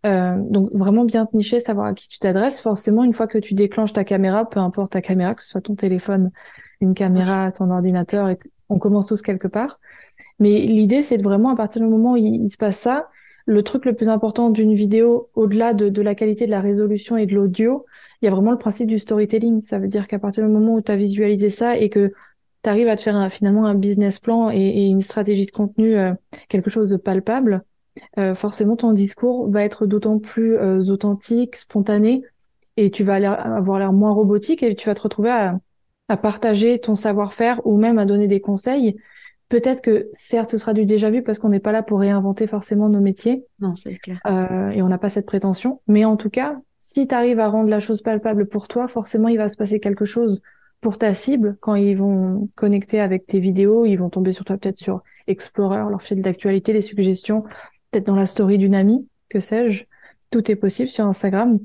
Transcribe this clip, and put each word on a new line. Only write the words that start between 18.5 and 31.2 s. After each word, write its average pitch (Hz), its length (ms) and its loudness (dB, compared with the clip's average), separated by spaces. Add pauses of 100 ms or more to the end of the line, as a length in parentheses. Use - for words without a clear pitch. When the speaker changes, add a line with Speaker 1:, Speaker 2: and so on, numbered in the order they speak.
Speaker 1:
le 247 60 0
principe 226 300 -4
du 220 120 0
storytelling. 220 640 0
Ça 208 180 -6
veut 190 100 -4
dire 202 180 -4
qu'à 208 120 -6
partir 202 260 -2
du 214 40 2
moment 214 260 2
où 220 60 -2
t'as 208 140 -2
visualisé 202 540 0
ça 240 280 -2
et 214 120 2
que 202 240 2 (480)
t'arrives 220 260 2
à 220 80 2
te 208 60 -8
faire 208 160 0
un, 190 120 0
finalement 208 360 2
un 208 100 2
business 202 440 0
plan 233 300 0
et, 220 120 -2
et 196 240 2
une 196 160 2
stratégie 196 440 -2
de - 60 -12
contenu, 214 460 0
euh, 185 160 0 (340)
quelque 196 220 -2
chose 214 200 0
de 196 80 2
palpable, 202 680 0 (540)
euh, 190 160 0
forcément 208 440 -2
ton 233 160 2
discours 220 580 0
va 208 120 2
être 208 220 -2
d'autant 208 340 0
plus, 226 380 0
euh, 190 280 2
authentique, 202 720 -2